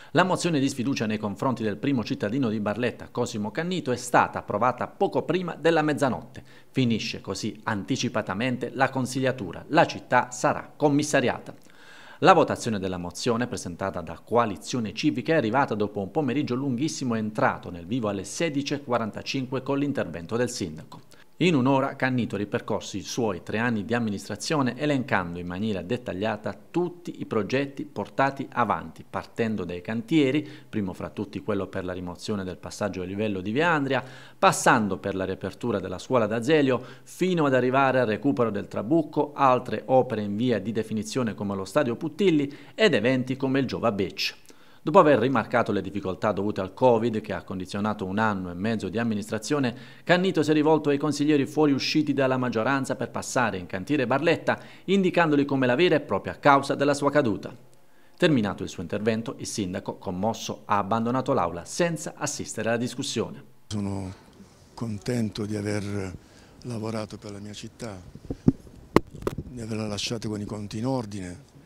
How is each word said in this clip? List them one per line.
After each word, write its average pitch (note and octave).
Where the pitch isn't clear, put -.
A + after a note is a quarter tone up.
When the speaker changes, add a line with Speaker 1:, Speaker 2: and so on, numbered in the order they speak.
Speaker 1:
La D#3+
mozione F3+
di C3+
sfiducia B2+
nei G#2+
confronti A2+
del G#2
primo C3+
cittadino A#2+
di G#2+
Barletta, G#2
Cosimo A2
Cannito, E3
è A#2+
stata G2+
approvata G#2
poco D#3+
prima F3
della D#3+
mezzanotte. C3+
Finisce A2+
così G2+
anticipatamente A2+
la C3
consigliatura. B2+
La D#3
città -
sarà -
commissariata. C#3+
La D#3
votazione A#2+
della F#2
mozione, A2+
presentata F#2+
da E2
Coalizione A2
Civica, D3+
è -
arrivata B2
dopo G2+
un F#2+
pomeriggio C#3
lunghissimo C3+
entrato A2
nel F2
vivo A2
alle G2+
sedici C#3+
e C#3+
quarantacinque A#2+
con C#3
l'intervento G#2
del A#2+
sindaco. D#2+
In F3
un'ora C3+
Cannito B2+
ha G2+
ripercorso G#2
i E2+
suoi G#2
tre A2
anni A2+
di A2+
amministrazione A#2
elencando B2
in F2
maniera F#2
dettagliata G2
tutti E3+
i -
progetti B2
portati C3+
avanti, E2+
partendo G#2
dai F2
cantieri, C3
primo G2
fra F2
tutti -
quello G2
per F#2
la F#2
rimozione F#2
del F2+
passaggio F#2
a -
livello G2
di G2
Via D3+
Andria, C3+
passando A#2+
per G2
la F#2
riapertura G2
della F2+
scuola A#2+
d'Azelio, B2
fino F3
ad C3+
arrivare B2+
al B2
recupero A2+
del G2
Trabucco, C#3+
altre B2+
opere B2
in G2+
via A#2
di G2
definizione A2
come G2+
lo F#2+
Stadio B2
Puttilli D3+
ed G#3+
eventi B2+
come C3+
il B2+
Giova G2
Beach. G2
Dopo D#3
aver D3
rimarcato A#2
le G2+
difficoltà F#2+
dovute G2+
al F#2+
covid, A2+
che G2
ha E2+
condizionato G2+
un F#2+
anno G2
e -
mezzo G#2
di F2+
amministrazione, A#2
Cannito F3+
si D3
è -
rivolto D3+
ai C#3+
consiglieri D3
fuoriusciti D3
dalla C3
maggioranza B2+
per A#2+
passare G#2+
in F2+
cantiere A#2
Barletta, C#3
indicandoli F3
come C3+
la B2
vera E3
e C#3+
propria F#2+
causa C#3
della C#3
sua C#3
caduta. B2+
Terminato A2+
il F2+
suo -
intervento, A2
il -
sindaco, F#2+
commosso, G2
ha G#2
abbandonato A2+
l'aula E2+
senza E3+
assistere -
alla A#2
discussione. A#2
Speaker 2:
Sono G2
contento A2+
di G#2
aver G2+
lavorato A2
per G#2
la G2+
mia G#2
città, G#2+
di -
averla A2
lasciata G#2+
con G#2
i G#2
conti G#2
in A2
ordine, G2+